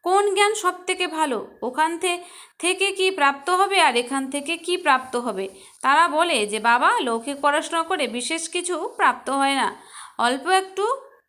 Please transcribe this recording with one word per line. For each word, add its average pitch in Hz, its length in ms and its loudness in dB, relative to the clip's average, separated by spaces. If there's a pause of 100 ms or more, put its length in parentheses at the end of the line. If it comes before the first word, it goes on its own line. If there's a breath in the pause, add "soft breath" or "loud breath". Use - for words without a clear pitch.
"কোন 392 320 2
জ্ঞান 415 200 2
সব 359 300 -4
থেকে 359 220 -2
ভালো? 302 400 -4 (140)
ওখান 311 360 -2
থে-, 349 200 -2 (420 loud breath)
থেকে 370 320 0
কি 381 200 0
প্রাপ্ত 285 380 0
হবে 381 320 4
আর 254 140 4
এখান 262 360 -2
থেকে 285 260 -4
কি 349 200 -2
প্রাপ্ত 262 380 0
হবে?" 208 340 -4 (320 loud breath)
তারা 302 260 4
বলে 302 400 2
যে, 214 120 -4
"বাবা, 254 400 2
লৌকিক 247 420 -4
পড়াশোনা 311 420 0
করে 330 240 -2
বিশেষ 277 420 -6
কিছু 349 460 -4
প্রাপ্ত 254 340 0
হয় 277 260 0
না, 226 200 -2 (420 loud breath)
অল্প 247 300 0
একটু 381 400 0 (420)